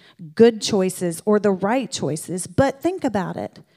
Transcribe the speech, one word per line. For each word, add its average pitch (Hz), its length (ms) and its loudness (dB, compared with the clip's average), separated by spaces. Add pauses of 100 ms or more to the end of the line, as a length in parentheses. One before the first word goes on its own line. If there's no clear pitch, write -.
(360)
good 226 280 4
choices 185 640 -2
or 208 120 4
the 202 120 2
right 202 400 0
choices, 160 560 -4
but 269 340 0
think 359 240 -2
about 196 320 -2
it. - 220 -8 (180)